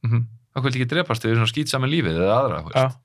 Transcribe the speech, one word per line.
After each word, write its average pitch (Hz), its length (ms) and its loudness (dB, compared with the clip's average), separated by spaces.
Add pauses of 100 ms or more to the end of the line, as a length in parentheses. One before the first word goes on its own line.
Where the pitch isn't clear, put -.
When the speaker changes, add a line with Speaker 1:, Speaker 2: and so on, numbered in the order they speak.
Speaker 1:
Mhm. 117 220 2 (300)
Speaker 2:
Af 131 80 -2
hverju 135 80 0
vilt 127 100 -4
ekki 123 140 0
drepast 170 300 -2
ef 113 40 2
þú - 20 4
er 113 140 4
svona 117 80 0
skítsam 143 320 -2
í 135 60 -2
lífið 101 260 0
eða 98 220 4
aðra, 87 240 -2
þú 82 80 -14
veist? - 40 -8
Speaker 1:
Já. 131 300 2